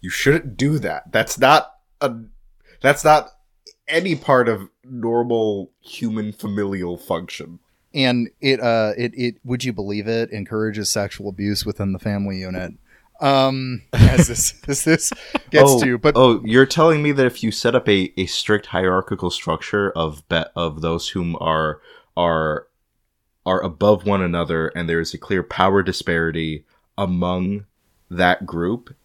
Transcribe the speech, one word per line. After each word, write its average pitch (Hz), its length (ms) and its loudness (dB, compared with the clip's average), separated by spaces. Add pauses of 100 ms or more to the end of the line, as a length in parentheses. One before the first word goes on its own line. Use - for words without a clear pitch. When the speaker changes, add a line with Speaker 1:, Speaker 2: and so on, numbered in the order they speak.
Speaker 1:
You 92 100 -10
shouldn't 143 460 0
do 147 240 0
that. 78 320 -8
That's - 260 -2
not 147 360 4 (260)
a, 139 120 -2 (680)
that's 139 240 2
not 151 260 4 (560)
any 165 300 -2
part 127 320 2
of 98 200 -4 (160)
normal 117 880 -2 (100)
human 110 520 -6
familial 98 640 -6
function. 85 640 -10 (340)
Speaker 2:
And 123 360 0 (100)
it, 135 200 0
uh, 110 380 0
it, 120 180 -4
it, 120 280 -4
would 123 180 -6
you 127 100 -4
believe 101 360 -6
it, 113 240 -4
encourages 107 560 -4
sexual 101 400 -6
abuse 101 360 -4
within 98 280 -4
the 92 80 -6
family 101 380 -4
unit. 92 340 -8 (480)
Um, 131 600 0 (100)
as - 340 8
this, - 280 -4 (100)
<laughs> - 40 -12
as 139 140 -4
this - 300 2 (380)
gets 139 200 8
Speaker 1:
Oh, 123 140 6
Speaker 2:
to, 123 140 0
but 147 180 2
Speaker 1:
oh, 120 280 6
you're 123 220 6
telling 160 340 4
me 147 120 0
that 139 120 2
if 123 200 -2
you 110 80 0
set 120 240 0
up 120 120 0
a, 95 280 2
a 92 100 -2
strict - 400 -2
hierarchical 92 640 -2
structure 95 640 -4
of 78 360 -6
be-, 82 140 0 (140)
of 82 240 -4
those 82 300 -4
whom 85 260 -4
are, 78 440 -2 (360)
are, 80 500 -2 (800)
are 92 160 0
above 98 420 2
one 101 160 0
another, 82 480 -2
and 85 200 -8
there 82 100 0
is 82 160 -6
a - 40 -10
clear 92 260 -4
power 95 360 2
disparity 82 840 -4 (340)
among 92 680 -4 (440)
that 90 340 0
group 87 480 -6 (120)